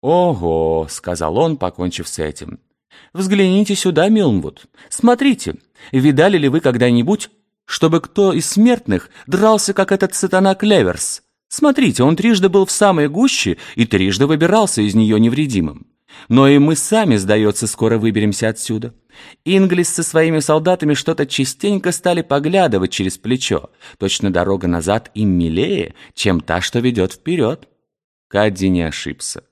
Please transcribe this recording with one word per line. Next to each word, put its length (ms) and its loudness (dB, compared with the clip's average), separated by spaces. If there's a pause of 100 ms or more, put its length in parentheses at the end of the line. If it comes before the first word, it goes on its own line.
«Ого!» — 880 0
сказал 480 -6
он, 180 0
покончив 540 -8
с 100 -14
этим. 400 -10 (540)
«Взгляните 640 0
сюда, 340 0
Милнвуд. 560 0 (240)
Смотрите, 680 0 (380)
видали 440 4
ли 120 2
вы 100 0
когда-нибудь, 680 0 (360)
чтобы 340 0
кто 320 0
из 160 -2
смертных 600 0 (180)
дрался, 460 2
как 180 0
этот 220 -2
сатана 420 0
Клеверс? 680 0 (240)
Смотрите, 560 0
он 120 4
трижды 340 2
был 160 2
в 60 -8
самой 380 2
гуще 480 -2 (180)
и 100 2
трижды 420 2
выбирался 540 2
из 120 0
неё 240 4
невредимым. 720 -2 (420)
Но 180 6
и 120 6
мы 160 4
сами, 420 0
сдаётся, 500 0
скоро 300 -2
выберемся 520 -2
отсюда. 440 -8 (500)
Инглис 460 2
со 140 -6
своими 360 0
солдатами 540 0
что-то 320 -2
частенько 680 -4
стали 300 -2
поглядывать 720 0
через 260 -4
плечо. 520 -4 (280)
Точно 340 -4
дорога 360 -2
назад 460 -2
им 160 -2
милее, 680 -2 (180)
чем 280 -2
та, 200 -2
что 180 -4
ведёт 340 0
вперёд». 540 -4 (600)
Кадди 420 0
не 140 0
ошибся. 680 -10